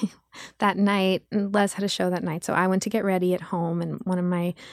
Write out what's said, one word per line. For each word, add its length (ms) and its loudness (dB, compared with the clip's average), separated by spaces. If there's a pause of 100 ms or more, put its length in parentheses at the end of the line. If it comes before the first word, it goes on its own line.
(240)
<laughs> 340 -20
that 200 2
night, 520 2
and 240 -2
Les 200 4
had 100 -4
a 40 -2
show 220 0
that 140 -2
night, 180 -4
so 120 -4
I 120 4
went 180 2
to 60 -2
get 140 0
ready 300 2
at 60 -4
home, 400 -2
and 220 -6
one 160 -2
of 60 0
my 300 0 (180)